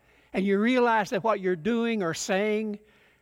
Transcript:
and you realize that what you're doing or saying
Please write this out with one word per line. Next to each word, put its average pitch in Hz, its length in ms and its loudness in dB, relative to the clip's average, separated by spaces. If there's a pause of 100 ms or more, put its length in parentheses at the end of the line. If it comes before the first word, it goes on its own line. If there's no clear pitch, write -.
(340)
and 196 120 0
you 196 140 2
realize 233 520 2
that 208 120 -2
what 208 160 0
you're 185 160 0
doing 226 480 -2
or 160 100 0
saying 214 680 -2 (420)